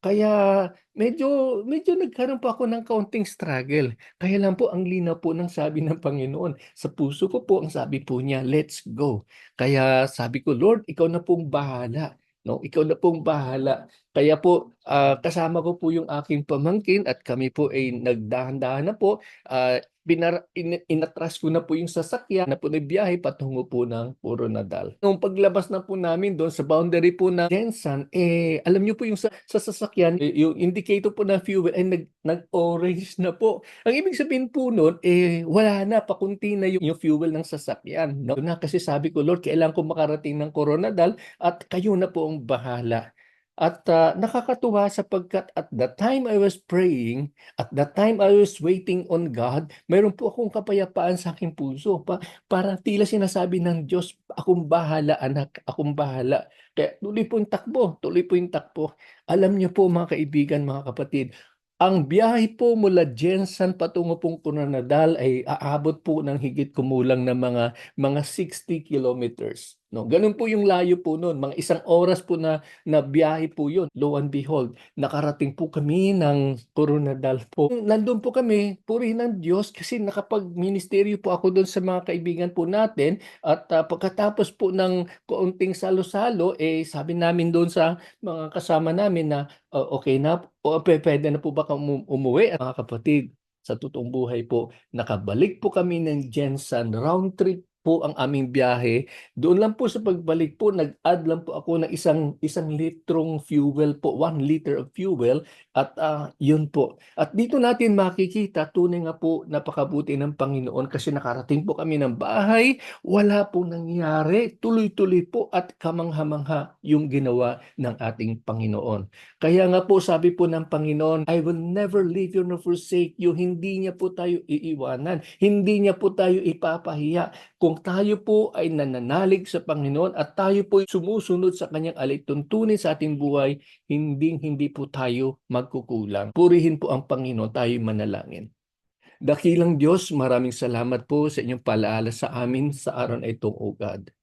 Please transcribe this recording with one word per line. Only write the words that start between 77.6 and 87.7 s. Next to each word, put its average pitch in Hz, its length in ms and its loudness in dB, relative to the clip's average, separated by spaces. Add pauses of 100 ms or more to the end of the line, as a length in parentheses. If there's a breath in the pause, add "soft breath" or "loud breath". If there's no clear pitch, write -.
Nandun 214 560 0
po 254 80 -2
kami, 208 560 0
purihin 226 320 -2
ng 240 140 -2 (100)
Diyos 190 320 0
kasi 226 240 -6
nakapag-ministeryo 196 1200 -2
po 185 160 0
ako 185 160 2
dun 190 160 4
sa 190 160 -4
mga 185 240 -2
kaibigan 175 480 -2
po 175 80 0
natin. 190 560 2 (240 loud breath)
At, 160 320 0
ah, 233 80 4
pagkatapos 208 720 -2
po 185 160 0
ng 185 320 0 (240 loud breath)
kaunting 185 480 -2
salo-salo, 190 800 0
eh, 160 320 -2
sabi 151 240 -8
namin 170 400 2
dun 170 160 4
sa 170 320 2 (240 loud breath)